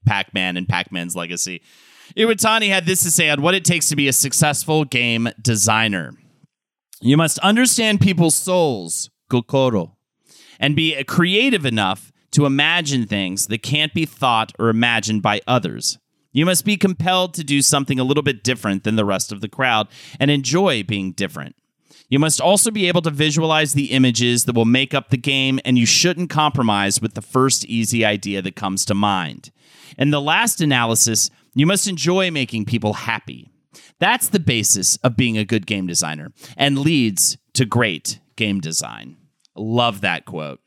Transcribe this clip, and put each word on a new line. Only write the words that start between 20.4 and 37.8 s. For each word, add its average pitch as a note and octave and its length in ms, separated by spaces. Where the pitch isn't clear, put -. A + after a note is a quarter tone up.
being F#2+ 300
different. D#2+ 440
You C3 100
must D3+ 220
also G3 300
be G#3 180
able F3 140
to D#3+ 80
visualize D#3 640
the C#3+ 180
images A#2+ 540
that A#2+ 100
will A#2 120
make C3 260
up C#3 160
the C3+ 80
game, C3+ 480
and B2+ 140
you A#2 80
shouldn't E3+ 440
compromise A#2 720
with G#2+ 140
the G#2 80
first C3 440
easy A2+ 380
idea G2 380
that F#2 140
comes F#2+ 300
to G#2 80
mind." F#2+ 560
And C#3+ 140
the D3 80
last F3+ 400
analysis, A#2 680
"You C#3+ 120
must F#3+ 200
enjoy F3+ 440
making A#2 340
people G#2+ 300
happy. G2+ 540
That's G#3+ 300
the G3 120
basis A2+ 560
of A#2+ 200
being A#2 220
a G#2+ 60
good G2+ 220
game F#2+ 200
designer D#2+ 460
and C#3 220
leads C3+ 600
to - 100
great G#2+ 560